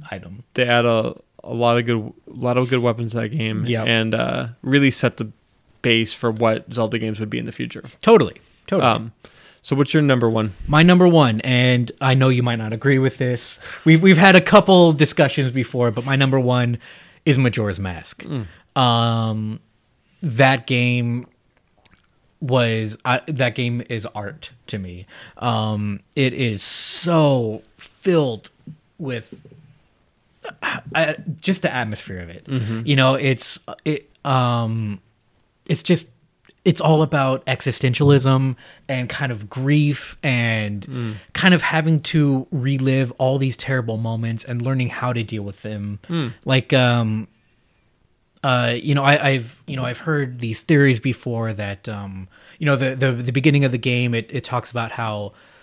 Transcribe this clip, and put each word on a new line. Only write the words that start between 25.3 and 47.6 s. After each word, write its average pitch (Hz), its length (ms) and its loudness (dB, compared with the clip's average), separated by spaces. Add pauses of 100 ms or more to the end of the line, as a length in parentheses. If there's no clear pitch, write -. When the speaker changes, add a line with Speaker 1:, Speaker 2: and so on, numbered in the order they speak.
Speaker 1:
Um, 107 640 -4 (140)
it 131 180 0
is 113 280 -4
so 139 1040 0 (140)
filled 147 720 -2 (480)
with, 127 420 -10 (1500)
uh, 156 200 0 (260)
just - 240 -4
the 123 100 -2
atmosphere 107 460 -8
of 85 100 -14
it. 87 160 -20
Speaker 2:
Mm-hmm. 113 400 -4
Speaker 1:
You 139 100 2
know, 135 200 4
it's, 131 440 -2 (260)
it, 151 240 -6 (140)
um, 117 800 -2 (640)
it's - 160 -4
just, - 240 0 (560)
it's - 180 2
all 156 200 4
about 135 440 -2
existentialism 135 1080 2 (340)
and 127 200 -4
kind 135 220 -6
of 104 180 -12
grief 143 720 0
and 113 680 -2
Speaker 2:
Mm. 120 280 -8 (180)
Speaker 1:
kind 185 200 4
of 165 80 4
having 160 400 0
to 139 500 0
relive 131 640 0
all 135 200 0
these 135 200 -2
terrible 117 400 -4
moments 113 480 -4
and 120 160 -6
learning 127 280 -2
how 123 240 -6
to 117 100 -2
deal 104 200 -8
with 101 200 -12
them. 104 360 -8 (100)
Speaker 2:
Mm. 151 240 -4 (120)
Speaker 1:
Like, 131 280 0
um, 120 540 2 (1160)